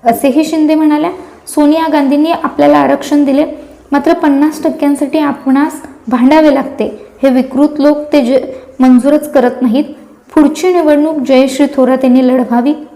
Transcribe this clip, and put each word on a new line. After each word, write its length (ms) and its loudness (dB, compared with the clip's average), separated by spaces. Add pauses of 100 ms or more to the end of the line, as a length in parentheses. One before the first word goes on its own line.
असेही 400 0
शिंदे 300 0
म्हणाल्या. 360 0 (360)
"सोनिया 460 0
गांधींनी 380 0
आपल्याला 480 0
आरक्षण 460 0
दिले, 220 0 (460)
मात्र 200 0
पन्नास 500 0
टक्क्यांसाठी 560 -2
आपणास 640 -2 (260)
भांडावे 460 4
लागते. 520 -6 (160)
हे 80 2
विकृत 380 0 (100)
लोक 180 2 (160)
ते 100 2
जे 320 -2 (260)
मंजूरच 520 2
करत 300 0
नाहीत. 220 0 (500)
पुढची 380 2
निवडणूक 440 0 (120)
जयश्री 460 2
थोरात 280 0
यांनी 260 4
लढवावी" 460 0 (220)